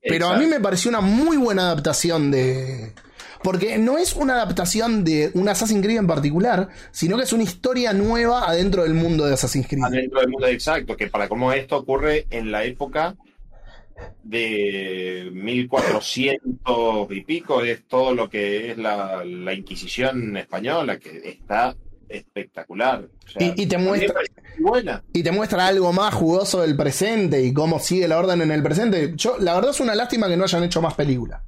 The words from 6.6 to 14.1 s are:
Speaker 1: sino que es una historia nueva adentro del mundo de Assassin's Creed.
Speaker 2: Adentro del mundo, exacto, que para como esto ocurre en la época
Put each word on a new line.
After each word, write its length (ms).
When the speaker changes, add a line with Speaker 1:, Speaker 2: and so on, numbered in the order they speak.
Speaker 1:
sino 240
que 80
es 80
una 100
historia 500
nueva 560
adentro 360
del 100
mundo 320
de 80
Assassin's 320
Creed. 160
Speaker 2:
Adentro 380
del 80
mundo, 180
exacto, 500
que 120
para 200
como 240
esto 240
ocurre 540
en 220
la 100
época 540